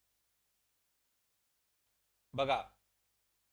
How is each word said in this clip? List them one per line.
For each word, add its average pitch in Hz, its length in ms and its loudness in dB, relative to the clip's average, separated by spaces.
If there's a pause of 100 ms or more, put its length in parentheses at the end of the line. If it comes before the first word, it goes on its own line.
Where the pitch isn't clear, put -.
(2250)
बघा, 131 300 2 (880)